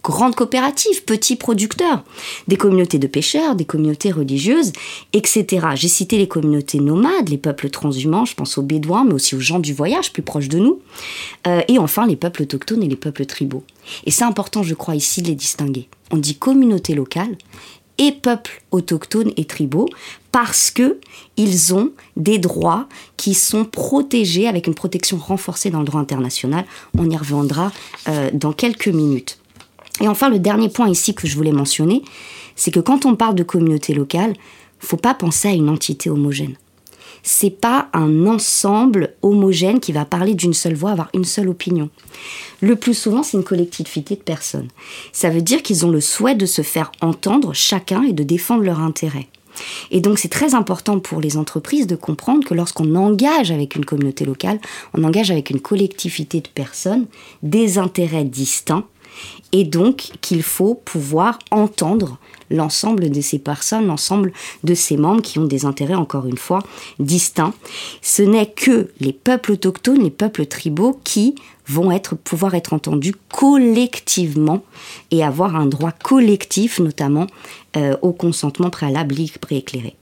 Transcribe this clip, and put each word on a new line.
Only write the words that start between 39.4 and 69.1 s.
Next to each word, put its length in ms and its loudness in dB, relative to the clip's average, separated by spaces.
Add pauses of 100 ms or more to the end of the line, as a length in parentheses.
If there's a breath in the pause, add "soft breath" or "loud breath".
qui 100 -6
va 140 0
parler 300 0
d'une 200 0
seule 220 0
voix, 160 -2
avoir 220 -2
une 100 0
seule 240 -2
opinion. 420 -2 (720 loud breath)
Le 160 4
plus 180 0
souvent, 300 0
c'est 120 -2
une 80 0
collectivité 720 -4
de 60 -10
personnes. 480 -8 (440 loud breath)
Ça 160 0
veut 140 2
dire 200 0
qu'ils 220 0
ont 60 4
le 100 2
souhait 360 0
de 100 2
se 160 -2
faire 380 -4
entendre 540 0
chacun 500 0
et 80 2
de 100 0
défendre 400 2
leurs 180 2
intérêts. 460 -4 (640 loud breath)
Et 100 4
donc, 200 2
c'est 80 -6
très 260 2
important 460 0
pour 200 -6
les 160 -2
entreprises 520 -2
de 80 0
comprendre 500 0
que 80 -2
lorsqu'on 400 0
engage 560 4
avec 240 -2
une 100 -4
communauté 400 -2
locale, 360 -4 (340 loud breath)
on 80 2
engage 300 2
avec 180 -2
une 100 -2
collectivité 800 -2
de 80 -20
personnes, 580 -4 (360 loud breath)
des 360 2
intérêts 460 0
distincts, 600 -2 (640 loud breath)
et 140 4
donc 460 2 (100)
qu'il 240 -2
faut 300 0
pouvoir 640 -2 (100)
entendre 680 0 (320 loud breath)
l'ensemble 600 0
de 100 0
ces 200 -4
personnes, 460 -2
l'ensemble 460 0 (300 loud breath)
de 120 2
ces 220 0
membres 260 4
qui 180 -4
ont 40 2
des 200 0
intérêts, 300 -2
encore 320 -2
une 120 -4
fois, 240 -2 (380 loud breath)
distincts. 520 0 (480 loud breath)
Ce 220 0
n'est 240 6
que 440 2 (100)
les 120 0